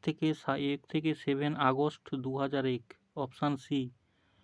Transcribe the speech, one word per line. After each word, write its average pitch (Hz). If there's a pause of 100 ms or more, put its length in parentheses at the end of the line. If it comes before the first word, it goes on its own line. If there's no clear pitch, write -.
থেকে 156
সা-, 143
এক 143
থেকে 156
সেভেন 147
আগস্ট 143
দু 131
হাজার 139
এক, 123 (220)
অপশন 143
সি। 135 (540)